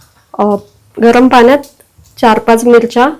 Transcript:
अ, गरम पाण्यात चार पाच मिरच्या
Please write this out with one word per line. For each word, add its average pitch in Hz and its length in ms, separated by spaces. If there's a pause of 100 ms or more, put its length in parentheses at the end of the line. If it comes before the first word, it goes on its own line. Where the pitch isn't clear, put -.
(380)
अ, 208 60 (580)
गरम 247 260
पाण्यात 254 300 (640)
चार 220 180
पाच 226 260
मिरच्या 240 440 (120)